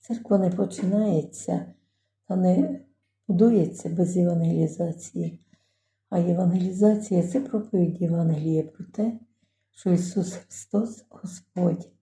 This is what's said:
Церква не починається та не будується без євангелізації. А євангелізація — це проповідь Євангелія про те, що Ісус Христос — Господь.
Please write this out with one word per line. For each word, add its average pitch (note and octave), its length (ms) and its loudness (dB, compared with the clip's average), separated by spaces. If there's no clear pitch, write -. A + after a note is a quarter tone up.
Церква - 380 0
не F#3 120 2
починається F#3 1200 -2
та F#3 80 -2
не F#3 440 2
будується G3 600 2
без F3 280 0
євангелізації. E3 1200 -2
А F3+ 80 0
євангелізація — F#3 1080 2
це C#4 120 -2
проповідь F3+ 640 -2
Євангелія D#3+ 600 0
про - 220 -12
те, A3+ 360 -6
що - 200 -4
Ісус F3+ 420 0
Христос — - 760 -6
Господь. - 800 -4